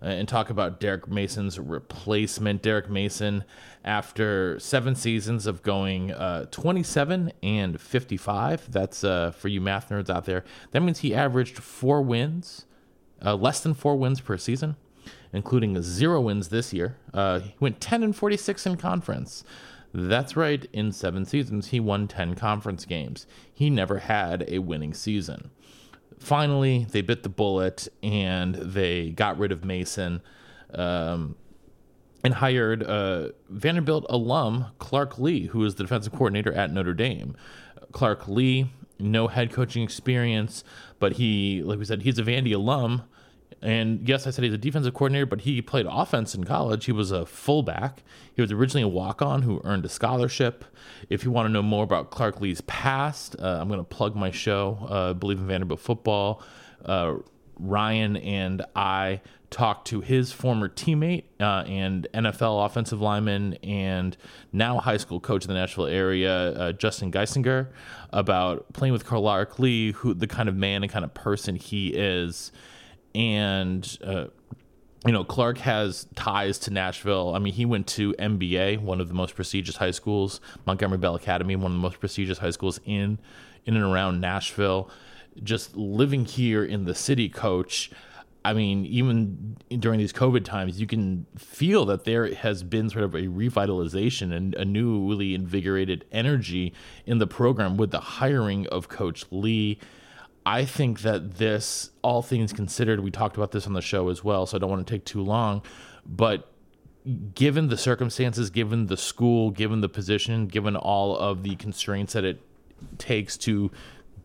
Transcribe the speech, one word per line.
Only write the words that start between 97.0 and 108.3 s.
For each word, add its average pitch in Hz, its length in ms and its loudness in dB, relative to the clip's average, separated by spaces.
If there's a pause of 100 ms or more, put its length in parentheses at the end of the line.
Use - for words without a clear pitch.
in 117 120 2
the 107 100 4
program 110 480 2
with 101 160 2
the 82 80 0
hiring 110 680 0
of 90 200 -4
Coach - 440 -6
Lea. 107 480 2 (640)
I 120 220 2
think 123 360 0
that 98 340 0
this, 110 560 -2 (100)
all 120 220 2
things 113 280 0
considered, 107 480 0
we 98 120 -2
talked 104 260 -2
about 104 140 -2
this 101 160 -4
on 101 60 -2
the 90 80 0
show 92 280 0
as 90 140 -4
well, 98 240 2
so 104 100 -4
I - 20 -4
don't 95 120 0
wanna 95 120 -2
take 104 220 -6
too 101 160 -4
long, 104 400 0 (420)
but 104 480 0 (840)
given 147 320 4
the 117 100 0
circumstances, 120 720 0